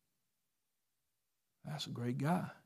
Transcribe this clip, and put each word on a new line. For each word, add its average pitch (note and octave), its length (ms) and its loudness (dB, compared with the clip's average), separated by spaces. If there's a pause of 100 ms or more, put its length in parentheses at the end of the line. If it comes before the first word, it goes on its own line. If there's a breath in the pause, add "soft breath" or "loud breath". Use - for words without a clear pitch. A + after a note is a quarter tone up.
(1600)
That's D3 240 -6
a - 40 -4
great B2 260 0
guy, D#3 320 4 (160)